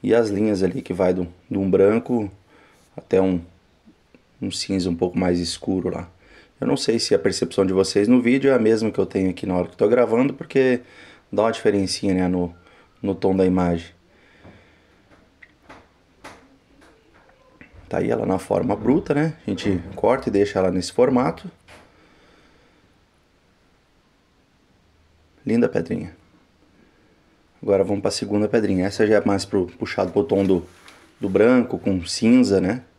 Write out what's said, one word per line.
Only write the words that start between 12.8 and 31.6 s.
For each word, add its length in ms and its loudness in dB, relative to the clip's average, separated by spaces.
no 140 -2
tom 200 0
da 100 4
imagem. 420 0
Tá 80 -2
aí 120 -2
ela 160 -2
na 120 0
forma 380 -2
bruta, 380 0
né? 220 -2
A 40 -8
gente 320 -2
corta 340 0
e 20 -6
deixa 280 0
ela 100 2
nesse 220 -4
formato. 580 0
Linda 240 2
pedrinha. 460 -6
Agora 220 2
vamos 180 -2
pra 100 -2
segunda 360 -2
pedrinha. 380 0
Essa 220 0
já 100 4
é 80 0
mais 200 0
pro, 200 -2
puxado 460 -6
pro 120 0
tom 220 0
do, 200 0
do 100 -4
branco 500 4